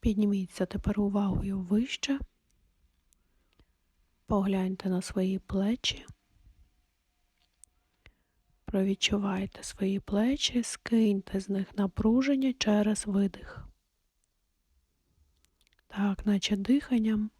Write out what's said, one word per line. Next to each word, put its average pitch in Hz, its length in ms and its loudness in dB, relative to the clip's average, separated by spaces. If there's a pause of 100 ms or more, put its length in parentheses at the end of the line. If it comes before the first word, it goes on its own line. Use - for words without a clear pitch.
Підніміться 202 640 0
тепер 202 340 -4
увагою 196 600 0
вище. 226 580 -2 (2000)
Погляньте 190 640 0
на 185 140 0
свої 185 360 -2
плечі. - 680 -2 (2500)
Провідчувайте 196 960 0
свої 196 380 -2
плечі, 233 600 0
скиньте 208 800 0
з 190 80 -12
них 196 280 -4
напруження 254 760 2
через 208 540 2
видих. - 600 -2 (2250)
Так, 202 400 -2
наче 202 300 2
диханням 220 840 2